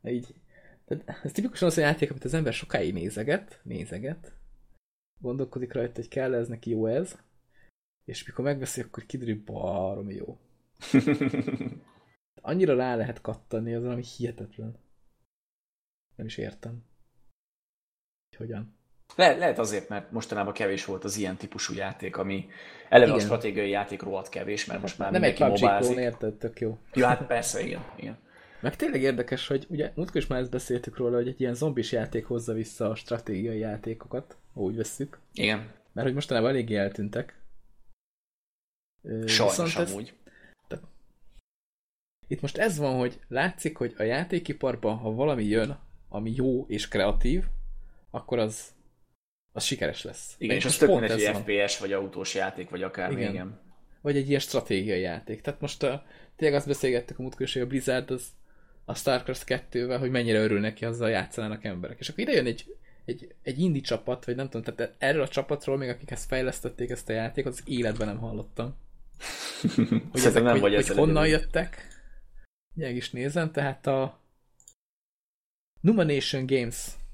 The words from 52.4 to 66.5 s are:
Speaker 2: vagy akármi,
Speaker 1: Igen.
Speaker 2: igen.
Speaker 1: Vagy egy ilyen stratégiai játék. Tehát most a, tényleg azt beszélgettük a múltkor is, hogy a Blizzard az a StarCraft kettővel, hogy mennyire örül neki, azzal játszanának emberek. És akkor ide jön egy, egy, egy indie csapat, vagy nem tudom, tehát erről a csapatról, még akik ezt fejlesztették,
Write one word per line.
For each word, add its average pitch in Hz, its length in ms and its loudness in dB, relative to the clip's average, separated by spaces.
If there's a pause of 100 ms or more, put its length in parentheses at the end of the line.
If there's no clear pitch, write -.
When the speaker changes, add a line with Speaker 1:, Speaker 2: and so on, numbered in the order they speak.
Speaker 2:
vagy 92 140 -6
akármi, 95 380 -4
Speaker 1:
Igen. 104 120 -2
Speaker 2:
igen. 92 280 -8 (400)
Speaker 1:
Vagy 143 160 2
egy 135 100 0
ilyen 143 120 2
stratégiai 104 600 0
játék. 92 400 -6
Tehát - 200 -6
most 143 220 -6
a, 139 200 -2 (320)
tényleg 147 220 2
azt 139 100 -2
beszélgettük 127 520 0
a - 20 -4
múltkor 127 240 -6
is, - 80 -4
hogy 131 80 0
a 123 60 -2
Blizzard 131 440 -2
az 127 160 -4 (580)
a 117 100 -4
StarCraft 127 480 0
kettővel, 123 560 -2
hogy 131 100 0
mennyire 117 300 4
örül 107 200 4
neki, 107 260 -2
azzal 117 240 0
játszanának 107 540 -2
emberek. 92 360 -6
És - 100 -8
akkor - 100 -8
ide 269 120 0
jön 156 140 4
egy, 127 300 -4 (300)
egy, - 360 -8
egy 135 180 -6
indie 160 220 2
csapat, 120 440 -4
vagy 123 100 -2
nem 135 140 -6
tudom, 113 260 -6
tehát - 220 -4
erről 147 240 2
a 131 60 0
csapatról, 139 500 -2
még 131 120 -4
akik - 220 -8
ezt - 160 -8
fejlesztették, 127 600 -2